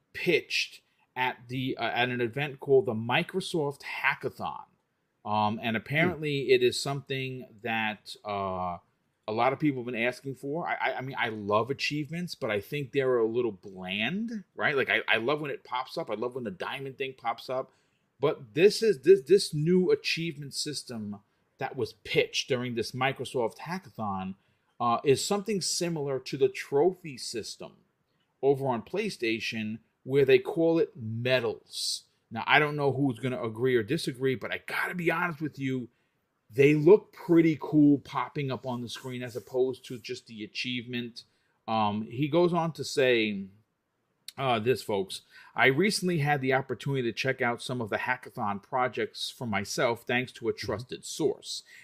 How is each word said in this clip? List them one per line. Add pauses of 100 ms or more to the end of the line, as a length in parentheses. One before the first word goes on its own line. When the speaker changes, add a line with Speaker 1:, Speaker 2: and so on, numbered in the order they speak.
(120)
Speaker 1:
pitched (360)
at
the,
uh,
at
an
event
called
the
Microsoft
Hackathon. (600)
Um,
and
Speaker 2:
Hmm.
Speaker 1:
apparently
it
is
something (160)
that, (100)
uh, (500)
a
lot
of
people
have
been
asking
for.
I,
I,
I
mean,
I
love
achievements,
but
I
think
they're
a
little
bland, (140)
right?
Like,
I,
I
love
when
it
pops
up.
I
love
when
the
diamond
thing
pops
up. (460)
But
this
is,
this,
this
new
achievement
system (380)
that
was
pitched
during
this
Microsoft
Hackathon, (460)
uh,
is
something
similar
to
the
trophy
system (680)
over
on
PlayStation, (240)
where
they
call
it
medals. (300)
Now,
I
don't
know
who's
gonna
agree
or
disagree,
but
I
gotta
be
honest
with
you, (600)
they
look
pretty
cool
popping
up
on
the
screen
as
opposed
to
just
the
achievement. (460)
Um,
he
goes
on
to
say, (920)
uh,
this,
folks, (320)
"I
recently
had
the
opportunity
to
check
out
some
of
the
hackathon
projects
for
myself,
thanks
to
a
Speaker 2:
Mm-hmm.
Speaker 1:
trusted
source (220)